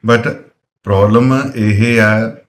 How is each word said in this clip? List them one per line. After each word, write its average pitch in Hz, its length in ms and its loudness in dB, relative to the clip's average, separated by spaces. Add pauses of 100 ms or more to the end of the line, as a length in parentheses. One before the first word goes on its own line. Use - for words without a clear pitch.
But 117 220 0 (540)
ਪ੍ਰੋਬਲਮ 117 720 2
ਇਹ 110 460 0
ਆ 110 340 -2 (140)